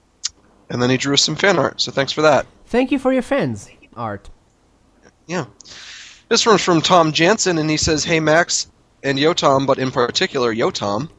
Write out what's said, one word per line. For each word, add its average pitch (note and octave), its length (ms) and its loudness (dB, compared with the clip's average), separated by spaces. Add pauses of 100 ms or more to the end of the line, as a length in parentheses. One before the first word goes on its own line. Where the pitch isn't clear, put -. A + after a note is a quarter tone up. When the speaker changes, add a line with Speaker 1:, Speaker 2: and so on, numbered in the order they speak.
(680)
Speaker 1:
and B2 120 -2
then B2 80 2
he C3 80 2
drew C#3 160 -2
us C#3 80 2
some D#3+ 140 -2
fan F#3+ 220 2
art, - 240 -2
so B2+ 100 -6
thanks C#3 200 -4
for D#3 120 -4
that. D3 220 4 (200)
Speaker 2:
Thank B3+ 260 -2
you C#4 80 -2
for C4 140 0
your B3+ 80 0
fans' D#3 480 -4 (260)
art. G#2+ 340 -10 (960)
Speaker 1:
Yeah. E3 200 -6 (840)
This A3+ 160 2
one's G#3 180 4
from E3 180 2
Tom D#3+ 320 4
Jansen, F3 440 2
and D#3 120 -2
he D#3 80 -2
says, D3 260 -2
"Hey, E3 160 0
Max D#3 480 0 (360)
and C#3 140 -2
Yo D3+ 160 2
Tom, C#3 320 2
but C3+ 140 0
in B2+ 120 -2
particular, B2 600 0
Yo A#2 180 0
Tom." A2 500 -6